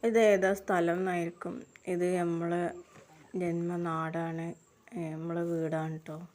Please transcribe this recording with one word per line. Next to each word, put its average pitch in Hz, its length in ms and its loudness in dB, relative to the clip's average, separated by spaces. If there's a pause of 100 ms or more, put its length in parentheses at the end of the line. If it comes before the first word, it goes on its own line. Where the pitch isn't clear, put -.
ഇത് 226 200 4
ഏതാ 196 300 6
സ്ഥലം 175 460 2
എന്നായിരിക്കും. 175 540 -4 (340)
ഇത് 180 180 0 (100)
നമ്മളെ 170 460 0 (720)
ജന്മനാടാണ്, 170 1080 -2 (420)
ഏ, - 120 -10 (120)
നമ്മളെ 165 320 -4
വീടാണ് 160 560 -2
ട്ടോ. 156 180 -12 (180)